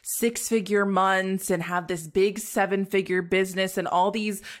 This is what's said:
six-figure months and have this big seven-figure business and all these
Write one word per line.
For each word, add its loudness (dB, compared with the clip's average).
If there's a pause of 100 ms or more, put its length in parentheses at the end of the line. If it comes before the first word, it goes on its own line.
six-figure 0
months 2
and 0
have -4
this -6
big 2
seven-figure 0
business 0
and -2
all 2
these -4 (180)